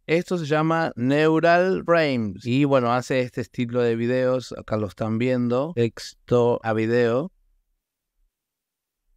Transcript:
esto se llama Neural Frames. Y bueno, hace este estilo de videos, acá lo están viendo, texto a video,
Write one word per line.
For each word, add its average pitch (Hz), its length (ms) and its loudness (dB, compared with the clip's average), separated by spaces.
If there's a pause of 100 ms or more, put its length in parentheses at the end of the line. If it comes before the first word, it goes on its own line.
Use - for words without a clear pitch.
esto 175 300 0
se 165 80 -4
llama 160 500 0
Neural 160 920 2
Frames. 127 580 0
Y 127 200 2
bueno, 127 280 2
hace 127 280 -2
este 123 200 -6
estilo 120 400 -4
de 117 160 0
videos, 127 560 -2
acá - 240 -8
lo 107 100 -2
están 110 300 -6
viendo, 123 580 -2
texto 120 880 0
a 113 120 -2
video, 117 580 0 (1800)